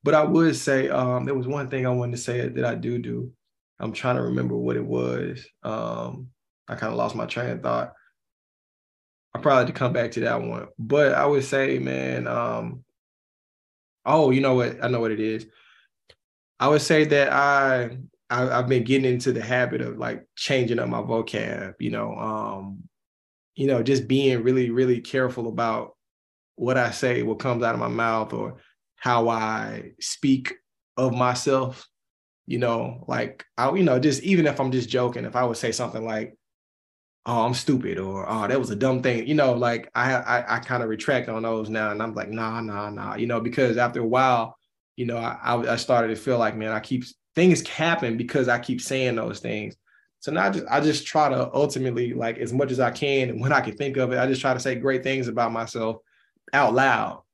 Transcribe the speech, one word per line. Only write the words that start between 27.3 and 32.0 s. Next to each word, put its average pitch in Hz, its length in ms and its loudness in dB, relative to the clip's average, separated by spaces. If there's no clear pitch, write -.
comes 120 240 0
out 117 100 2
of 120 60 -2
my 117 80 -2
mouth, 113 460 0
or 110 240 -8
how 117 320 2
I 110 720 -4
speak 131 540 0
of 127 160 2
myself, 127 720 0